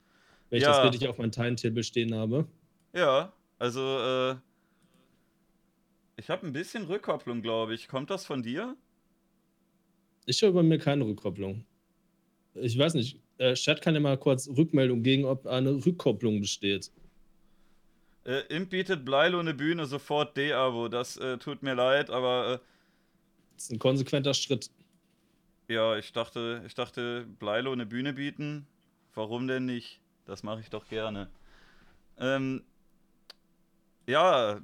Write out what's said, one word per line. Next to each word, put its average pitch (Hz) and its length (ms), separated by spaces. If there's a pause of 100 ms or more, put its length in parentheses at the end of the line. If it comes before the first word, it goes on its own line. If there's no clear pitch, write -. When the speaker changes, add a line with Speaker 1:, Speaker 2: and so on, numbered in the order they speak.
(500)
Speaker 1:
Wenn 120 80
ich 135 60
das 147 120
Speaker 2:
Ja. 135 60
Speaker 1:
richtig 123 260
auf 113 100
mein 113 140
Timetable 117 520
stehen 117 300
habe. 113 320 (460)
Speaker 2:
Ja, 160 400 (260)
also, 131 420
äh, 131 340 (1800)
ich 113 140
hab 139 120
ein 156 100
bisschen 190 320
Rückkopplung, 151 580
glaub 113 280
ich. 113 180
Kommt 139 220
das 190 160
von 135 160
dir? 185 340 (1500)
Speaker 1:
Ich 131 160
höre 202 100
bei 175 100
mir 160 160
keine 143 280
Rückkopplung. 101 580 (880)
Ich 123 240
weiß 160 160
nicht, - 260 (180)
äh, 127 160
Chat 147 280
kann 165 120
ja 151 60
mal 139 180
kurz 135 300
Rückmeldung 131 540
geben, 135 220
ob 131 220
eine 131 400
Rückkopplung 113 540
besteht. 98 520 (1300)
Speaker 2:
Äh, 131 240
Imp 185 220
bietet 185 340
Bleilo 156 340
eine 165 160
Bühne, 156 320
sofort 147 500
De-Abo. 131 520
Das, 123 280
äh, 127 220
tut 139 240
mir 135 120
leid, 131 360
aber, 123 440
äh, 123 40 (1000)
Speaker 1:
Das - 100
ist - 60
ein 110 60
konsequenter 135 560
Schritt. - 360 (960)
Speaker 2:
Ja, 113 280
ich - 160
dachte, 117 540
ich - 80
dachte, 120 520 (120)
Bleilo 113 340
eine 120 140
Bühne 127 280
bieten. 143 520 (480)
Warum 117 340
denn 131 180
nicht? 120 340 (240)
Das - 180
mach 107 160
ich 107 120
doch 107 180
gerne. 107 420 (880)
Ähm, 135 460 (1400)
ja, 131 560